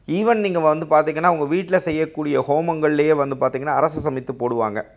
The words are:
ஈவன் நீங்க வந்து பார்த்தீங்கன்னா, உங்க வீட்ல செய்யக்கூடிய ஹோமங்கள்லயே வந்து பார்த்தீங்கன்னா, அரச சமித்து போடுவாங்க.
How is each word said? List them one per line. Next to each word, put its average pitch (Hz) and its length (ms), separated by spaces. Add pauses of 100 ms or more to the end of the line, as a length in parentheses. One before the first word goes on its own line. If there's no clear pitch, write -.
ஈவன் 214 280
நீங்க 196 240
வந்து 156 280
பார்த்தீங்கன்னா, 156 420
உங்க 160 160
வீட்ல 175 340
செய்யக்கூடிய 156 680
ஹோமங்கள்லயே 156 680
வந்து 139 220
பார்த்தீங்கன்னா, 131 400
அரச 151 340
சமித்து 131 280
போடுவாங்க. 113 440 (140)